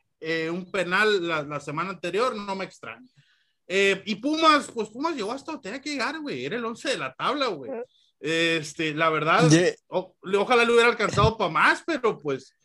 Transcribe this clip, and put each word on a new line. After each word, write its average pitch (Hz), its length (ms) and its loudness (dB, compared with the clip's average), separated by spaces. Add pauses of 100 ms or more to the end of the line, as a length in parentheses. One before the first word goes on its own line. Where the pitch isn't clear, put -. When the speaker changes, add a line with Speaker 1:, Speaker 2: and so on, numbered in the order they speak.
(220)
Speaker 1:
eh, 160 280 -4
un 180 220 -8
penal 190 560 2
la, 160 160 -2
la 147 160 -8
semana 160 300 -6
anterior, 196 480 -4
no 202 180 -8
me 190 80 -8
extraña. - 480 -16 (560)
Eh, 196 380 2
y 208 100 -4
Pumas, 302 580 2
pues 214 160 -6
Pumas 285 240 -4
llegó 226 200 -6
hasta 269 180 -10
donde 302 120 -10
tenía 277 180 -10
que 294 80 -10
llegar, 285 320 -4
güey, 160 240 -8
era 156 100 -6
el 240 80 -6
once 226 240 -8
de 247 100 -2
la 139 160 -8
tabla, 254 340 -2
güey. 139 220 -8 (480)
Este, 160 800 -2
la 160 140 2
verdad, 156 400 4
Speaker 2:
Ye- 165 260 6 (140)
Speaker 1:
o-, 180 340 -4
le-, 190 140 0
ojalá 233 260 4
le 233 80 4
hubiera 233 160 6
alcanzado 214 500 2
pa' 180 120 0
más, 220 360 2
pero 233 320 0
pues 135 360 -6 (120)